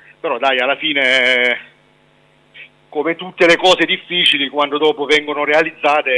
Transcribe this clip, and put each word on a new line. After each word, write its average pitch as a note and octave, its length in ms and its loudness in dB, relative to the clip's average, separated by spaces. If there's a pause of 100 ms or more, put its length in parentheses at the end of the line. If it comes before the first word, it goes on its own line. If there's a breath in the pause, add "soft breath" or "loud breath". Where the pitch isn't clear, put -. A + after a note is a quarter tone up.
(200 soft breath)
però C#3+ 180 -4
dai, C3 220 0
alla C3 180 0
fine, D3 240 -2
eh, B2+ 560 2 (1300 loud breath)
come D#3 260 -4
tutte F3+ 320 -2
le E3+ 100 4
cose F3 280 2
difficili, D#3 640 -2
quando C#3+ 280 -2
dopo D3 280 0
vengono D3 380 0
realizzate, D3+ 760 0